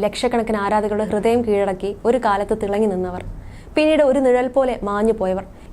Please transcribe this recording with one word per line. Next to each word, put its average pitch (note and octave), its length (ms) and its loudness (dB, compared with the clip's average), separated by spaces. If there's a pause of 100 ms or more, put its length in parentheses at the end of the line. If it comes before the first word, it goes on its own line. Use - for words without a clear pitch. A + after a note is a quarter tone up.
ലക്ഷക്കണക്കിന് A3+ 560 -2
ആരാധകരുടെ G#3 480 0
ഹൃദയം A3+ 420 0
കീഴടക്കി G3 580 0
ഒരു A#3+ 140 2
കാലത്ത് G#3 440 0
തിളങ്ങി G3+ 240 0
നിന്നവർ, F#3 380 -4 (500)
പിന്നീട് D4+ 280 4
ഒരു C4+ 160 4
നിഴൽ B3+ 300 4
പോലെ B3+ 340 0
മാഞ്ഞു G#3 300 0
പോയവർ, F#3+ 320 -2 (280)